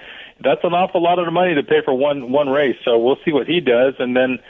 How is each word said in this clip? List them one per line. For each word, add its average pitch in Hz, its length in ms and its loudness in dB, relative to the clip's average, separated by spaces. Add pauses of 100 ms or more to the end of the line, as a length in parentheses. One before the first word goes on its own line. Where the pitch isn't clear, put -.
(400)
that's 143 220 0
an 175 120 -2
awful 180 280 0
lot 175 160 2
of 170 140 -4
money 175 220 0
to 143 100 0
pay 151 200 2
for 139 80 0
one, 131 380 -2
one 143 180 0
race. 135 360 0
So 117 140 2
we'll 120 260 2
see 165 80 -2
what 131 160 -2
he 175 120 0
does. 131 380 2
And 123 180 -2
then 127 220 0 (120)